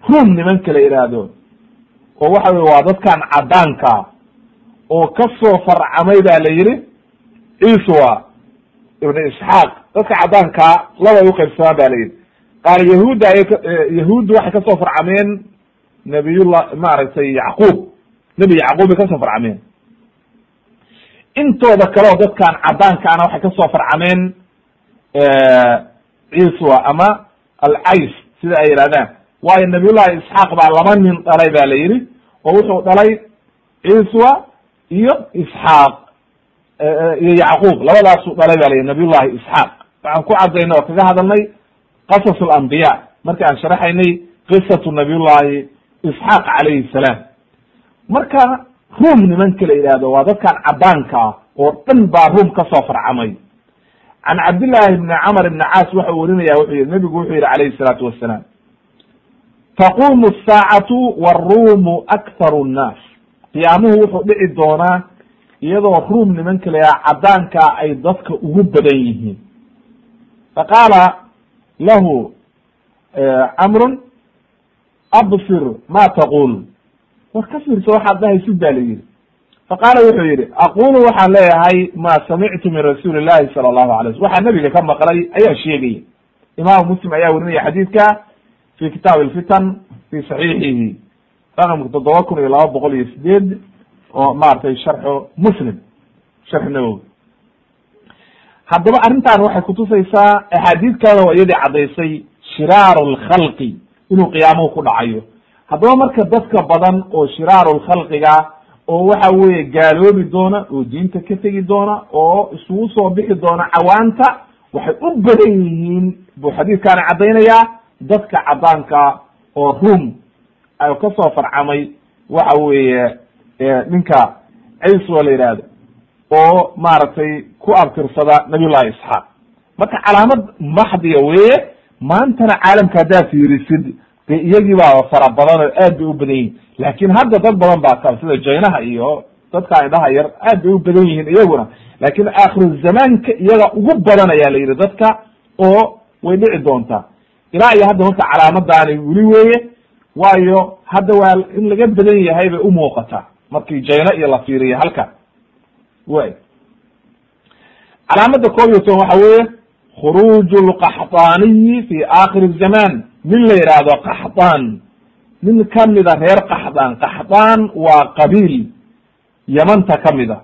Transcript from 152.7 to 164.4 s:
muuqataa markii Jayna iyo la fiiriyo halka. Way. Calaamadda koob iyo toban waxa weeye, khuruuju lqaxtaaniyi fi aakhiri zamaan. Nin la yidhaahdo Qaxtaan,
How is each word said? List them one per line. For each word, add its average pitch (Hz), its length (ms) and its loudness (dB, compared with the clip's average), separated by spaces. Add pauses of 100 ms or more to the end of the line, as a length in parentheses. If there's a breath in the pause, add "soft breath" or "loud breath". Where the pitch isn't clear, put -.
muuqataa 131 540 -4 (260)
markii 147 300 -8
Jayna 147 360 0
iyo 156 120 -4
la 135 100 0
fiiriyo 131 400 -4
halka. 156 300 -4 (960)
Way. 139 260 -4 (1800 soft breath)
Calaamadda 226 420 2
koob 233 200 2
iyo 202 100 4
toban 190 200 2
waxa 185 180 2
weeye, 220 280 6 (540)
khuruuju 196 560 2 (120)
lqaxtaaniyi 185 1160 2
fi 156 220 -6
aakhiri 190 560 2
zamaan. 190 440 0 (200)
Nin 214 240 2
la 214 60 6
yidhaahdo 151 380 4 (120)
Qaxtaan, 160 760 -2 (640)